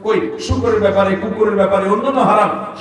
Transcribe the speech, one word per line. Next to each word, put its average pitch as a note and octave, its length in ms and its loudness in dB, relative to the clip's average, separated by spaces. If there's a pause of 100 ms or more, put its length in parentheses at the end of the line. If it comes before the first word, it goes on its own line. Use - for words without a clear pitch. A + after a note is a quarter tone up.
কই, G#3+ 360 -2
শুকরের A#3+ 400 0
ব্যাপারে, G3 360 2
কুকুরের G#3+ 400 -2
ব্যাপারে, G3 340 2
অন্যান্য B3+ 300 0
হারাম, G#3+ 300 2 (320)